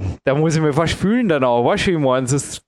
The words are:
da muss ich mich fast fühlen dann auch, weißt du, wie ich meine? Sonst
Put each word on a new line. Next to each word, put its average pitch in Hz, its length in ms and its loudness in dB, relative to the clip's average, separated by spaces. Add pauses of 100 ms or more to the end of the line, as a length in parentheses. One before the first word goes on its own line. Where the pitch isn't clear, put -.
(240)
da 135 100 0
muss 151 220 0
ich 160 60 2
mich 151 120 2
fast 160 200 0
fühlen 226 340 0
dann 147 160 2
auch, 120 220 2
weißt 185 200 0
du, 196 60 0
wie 175 40 0
ich 160 60 0
meine? 131 240 2
Sonst - 420 -4